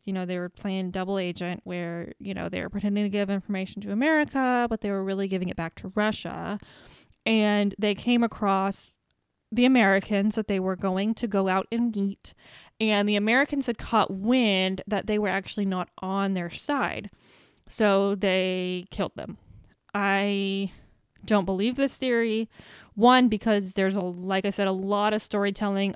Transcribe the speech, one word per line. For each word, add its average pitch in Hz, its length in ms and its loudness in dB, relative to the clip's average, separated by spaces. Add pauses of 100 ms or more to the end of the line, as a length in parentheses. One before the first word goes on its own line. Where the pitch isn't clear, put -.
You 196 80 -6
know, 185 120 -2
they 180 140 -4
were 175 100 -6
playing 190 440 -6
double 185 260 -4
agent 180 460 -6
where, 170 560 -8
you 196 140 -8
know, - 140 -6
they 190 140 -6
were - 80 -8
pretending 208 340 -2
to 202 60 -2
give 202 180 -2
information 196 540 -4
to 202 100 -8
America, 262 800 2
but 220 100 -4
they 202 100 -2
were 196 120 -2
really 196 240 -2
giving 185 220 -2
it - 80 -8
back 165 200 -8
to 190 200 -12
Russia. 208 640 -2 (680)
And 208 520 2
they 208 180 0
came 240 260 2
across 196 720 0 (560)
the 233 140 2
Americans 208 720 4
that 214 120 -4
they 196 140 0
were 185 160 -2
going 196 380 -2
to 240 120 -6
go 196 220 0
out 190 240 0
and 233 240 0
meet. 196 380 -4 (440)
And 208 300 2
the 208 80 4
Americans 254 500 2
had 226 120 -2
caught - 320 2
wind 196 760 2
that 202 200 -2
they 208 120 0
were 208 100 0
actually 190 360 -4
not 185 240 -2 (100)
on 196 360 -2
their 175 160 -4
side. 220 600 -4 (580)
So 196 460 2
they 185 760 0
killed - 260 -4
them. - 220 -12 (560)
I 196 760 0 (540)
don't 202 220 2
believe 202 300 0
this 269 180 0
theory. 233 540 0 (460)
One, 247 340 8
because 208 440 0
there's 190 240 2
a, 202 40 -2
like 185 440 -2
I 202 60 0
said, 196 180 0
a 190 40 0
lot 202 420 0
of 214 80 -2
storytelling, 202 720 -2